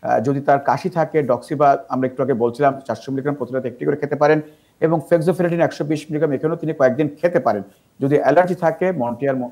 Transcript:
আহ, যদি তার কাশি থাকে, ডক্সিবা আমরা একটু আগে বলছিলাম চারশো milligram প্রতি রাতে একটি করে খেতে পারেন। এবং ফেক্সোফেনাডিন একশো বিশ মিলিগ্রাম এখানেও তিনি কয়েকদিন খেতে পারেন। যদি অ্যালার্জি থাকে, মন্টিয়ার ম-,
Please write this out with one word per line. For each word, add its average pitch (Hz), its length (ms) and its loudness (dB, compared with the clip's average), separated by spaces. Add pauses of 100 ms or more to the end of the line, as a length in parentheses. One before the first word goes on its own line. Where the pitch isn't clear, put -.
আহ, 120 180 0
যদি 139 220 0
তার 139 180 4
কাশি 135 300 -2
থাকে, 156 340 0
ডক্সিবা 139 540 2 (120)
আমরা 131 180 0
একটু 127 160 -4
আগে 131 100 0
বলছিলাম 131 540 0
চারশো 117 240 -8
milligram 139 240 -4
প্রতি 123 180 -8
রাতে 127 140 -4
একটি 120 180 -8
করে 147 100 0
খেতে 143 200 -6
পারেন। 151 260 4 (380)
এবং 160 300 0
ফেক্সোফেনাডিন 170 520 2
একশো 156 220 0
বিশ 151 180 -2
মিলিগ্রাম 151 300 -2
এখানেও 156 240 -2
তিনি 160 180 -4
কয়েকদিন 139 360 2 (120)
খেতে 175 180 2
পারেন। 104 240 0 (360)
যদি 139 200 2
অ্যালার্জি 170 360 4
থাকে, 170 360 0
মন্টিয়ার 135 440 -2
ম-, 123 160 -4